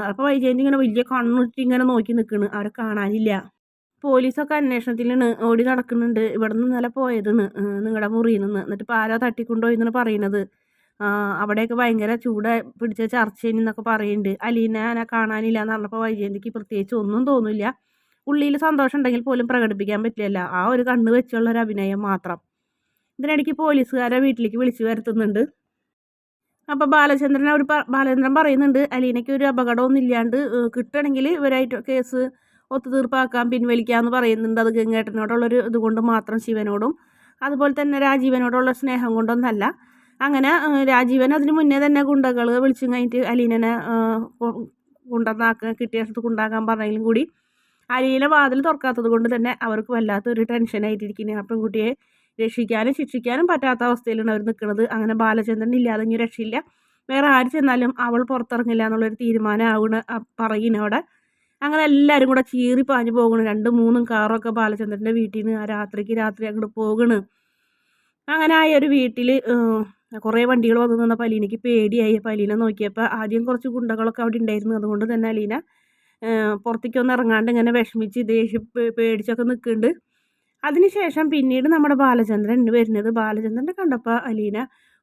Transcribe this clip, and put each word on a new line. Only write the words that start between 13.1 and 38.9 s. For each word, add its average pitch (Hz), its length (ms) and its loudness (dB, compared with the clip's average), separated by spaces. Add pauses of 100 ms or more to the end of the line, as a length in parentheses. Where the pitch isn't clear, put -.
ചർച്ചയെന്നൊക്കെ 226 720 -2
പറയുന്നുണ്ട്." 208 500 -2 (100)
അലീന, 226 340 -2 (100)
"എന്നെ 233 200 -4
കാണാനില്ല" 220 540 -2
എന്ന് 220 140 -4
പറഞ്ഞപ്പോൾ 214 280 -6
വൈജയന്തിക്ക് 202 500 -6
പ്രത്യേകിച്ച് 208 420 -6
ഒന്നും 214 300 -2
തോന്നില്ല. 214 400 0 (640)
ഉള്ളിൽ 285 300 0
സന്തോഷം 285 400 0
ഉണ്ടെങ്കിൽ 247 240 0
പോലും 247 260 -2
പ്രകടിപ്പിക്കാൻ 208 560 0
പറ്റില്ല, 208 360 -2 (120)
ആ 180 160 0
ഒരു 247 160 2
കണ്ണ് 240 280 2
വെച്ചുള്ള 240 380 2
ഒരു 233 100 0
അഭിനയം 202 420 -2
മാത്രം. 185 360 -4 (840)
ഇതിനിടയ്ക്ക് 294 380 0
പോലീസുകാരെ 254 640 0
വീട്ടിലേക്ക് 233 420 0
വിളിച്ചു 240 220 -2
വരുത്തുന്നുണ്ട്. 220 580 -2 (1300)
അപ്പോൾ 294 180 0
ബാലചന്ദ്രൻ, 277 600 4
അവർ 294 140 4
പ-, 294 260 0
ബാലചന്ദ്രൻ 262 460 2
പറയുന്നുണ്ട്, 285 460 4 (100)
"അലീനയ്ക്ക് 247 400 -2
ഒരു 277 140 0
അപകടമൊന്നും 254 560 2
ഇല്ലാണ്ട്, 240 360 0 (100)
ഏഹ്, 233 220 -2
കിട്ടുകയാണെങ്കിൽ 269 600 -2
ഇവരായിട്ട് 262 540 0
കേസ് 254 380 -2 (500)
ഒത്തുതീർപ്പാക്കാം, 254 800 -2
പിൻവലിക്കാമെന്ന്" 233 640 0
പറയുന്നുണ്ട്. 226 500 0
അത് 226 120 2
ഗംഗേട്ടനോടുള്ളൊരു 220 880 0
ഇതുകൊണ്ട് 226 380 -2
മാത്രം, 226 380 0
ശിവനോടും 214 540 -2 (480)
അതുപോലെ 277 320 0
തന്നെ 285 260 -2
രാജീവനോടുള്ള 254 760 2
സ്നേഹം 247 400 -2